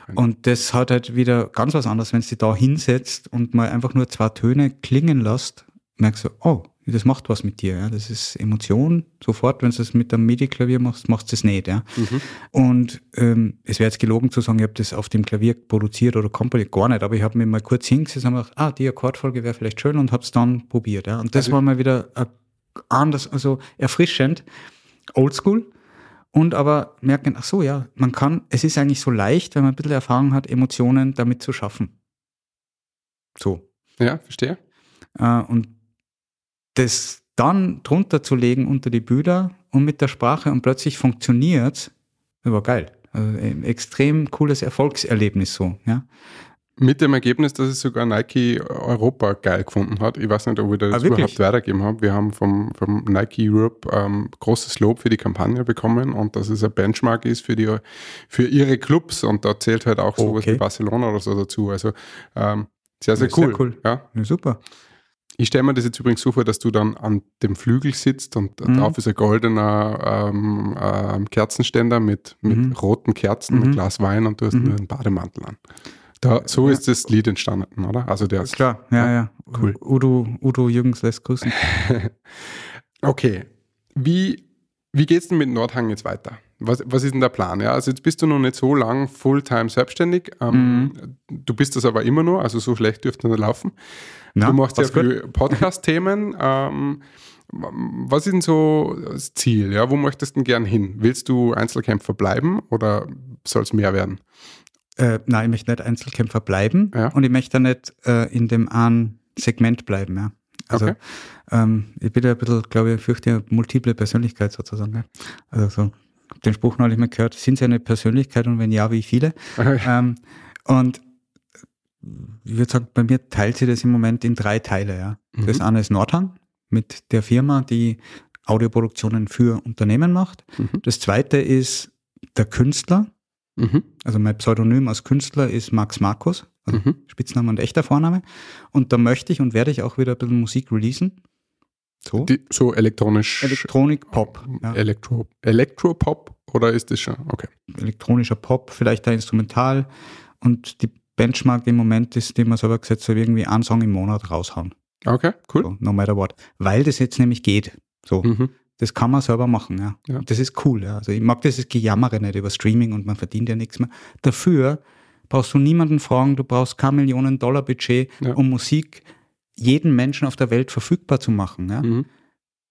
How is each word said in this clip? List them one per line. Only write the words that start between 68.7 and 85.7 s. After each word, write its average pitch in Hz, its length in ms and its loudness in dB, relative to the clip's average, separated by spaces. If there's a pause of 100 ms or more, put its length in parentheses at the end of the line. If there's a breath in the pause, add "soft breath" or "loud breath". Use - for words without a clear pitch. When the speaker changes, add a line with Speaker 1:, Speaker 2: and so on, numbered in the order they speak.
Speaker 1:
drauf 135 180 2
ist 113 120 -4
ein 104 60 0
goldener, 107 1160 0
ähm, 104 500 -2
ähm, 98 500 -2
Kerzenständer 117 720 2
mit, 104 400 -2
mit 107 160 2
Speaker 2:
Mhm. 127 160 2
Speaker 1:
roten 107 400 0
Kerzen, 110 460 0
mit 127 100 4
Speaker 2:
Mhm. 139 40 4
Speaker 1:
Glas 98 280 -2
Wein 104 260 2
und 107 140 -4
du 110 60 0
hast 104 80 -2
Speaker 2:
Mhm. 123 100 2
Speaker 1:
nur 107 140 2
einen 101 80 -6
Bademantel 95 580 -4
an. - 140 -14 (640 loud breath)
Da, 117 260 4
so 131 220 2
Speaker 2:
Ja. 139 60 6
Speaker 1:
ist - 120 -2
das - 220 0
Lied 110 180 4
entstanden, 98 580 -4
oder? 117 240 -4
Also 101 200 -2
der 95 140 -2
Speaker 2:
Ist - 120 -8
klar, 127 380 0
ja, 120 140 4
Speaker 1:
ja, 120 60 2
Speaker 2:
ja. 117 180 0 (300)
Speaker 1:
cool. 104 200 0
Speaker 2:
Udo, 127 480 2 (120)
Udo 127 280 2
Jürgens 120 340 0
lässt 117 220 -2
grüßen. 131 280 -4
Speaker 1:
<laughs> - 600 -2 (880 loud breath)
Okay. 123 440 0 (500)
Wie, 170 520 0 (440)
wie 147 140 2
geht's 170 220 2
denn 175 100 0
mit 139 100 0
Nordhang 120 420 -2